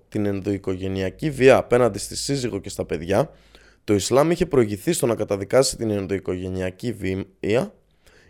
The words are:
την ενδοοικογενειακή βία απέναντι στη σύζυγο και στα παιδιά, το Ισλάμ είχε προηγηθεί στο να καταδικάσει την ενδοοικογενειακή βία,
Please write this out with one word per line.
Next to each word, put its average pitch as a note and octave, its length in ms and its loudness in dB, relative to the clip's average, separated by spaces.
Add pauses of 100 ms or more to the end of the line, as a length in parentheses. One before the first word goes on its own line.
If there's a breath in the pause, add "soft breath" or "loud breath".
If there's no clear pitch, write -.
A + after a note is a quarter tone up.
την G#2+ 160 -2
ενδοοικογενειακή F#2+ 1040 -4
βία B2+ 280 8
απέναντι A#2+ 400 2
στη - 180 -10
σύζυγο B2 440 -4
και F#2+ 100 -12
στα F#2+ 160 -8
παιδιά, F#2+ 460 -2 (520 soft breath)
το G#2 100 2
Ισλάμ B2+ 380 2
είχε F3 140 0
προηγηθεί B2 480 0
στο D3 120 -2
να A#2 100 2
καταδικάσει G#2 600 0
την A2 120 -4
ενδοοικογενειακή F#2 1040 -4
βία, G2 840 -2 (560 soft breath)